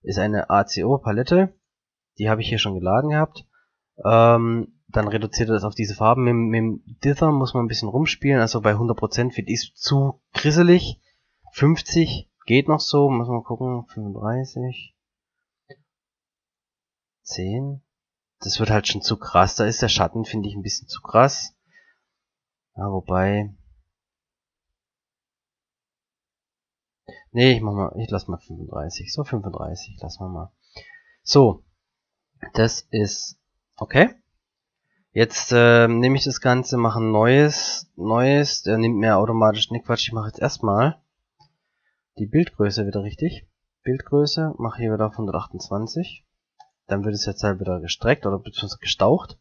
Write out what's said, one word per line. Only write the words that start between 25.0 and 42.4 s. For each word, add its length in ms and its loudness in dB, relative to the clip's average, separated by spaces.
nee, 220 6
ich 80 2
mach 120 -4
mal, 240 -4
ich 140 -8
lass 180 -6
mal 100 -8
fünfunddreißig. 720 -12
So, 120 -6
fünfunddreißig, 760 -10
lassen 240 -14
wir 40 -10
mal. 240 -12
So. 400 4
Das 360 0
ist, 480 -4
okay. 400 2
Jetzt, 420 0
ähm, 460 6
nehme 160 4
ich 80 -2
das 160 -6
Ganze, 360 0
mache 220 0
ein 140 0
neues, 840 2
neues, 680 0
der 160 0
nimmt 180 2
mir 200 4
automatisch, 540 2
ne 100 -6
Quatsch, 280 -4
ich 40 -8
mache 140 -6
jetzt 140 -12
erstmal 600 0
die 80 -6
Bildgröße 600 0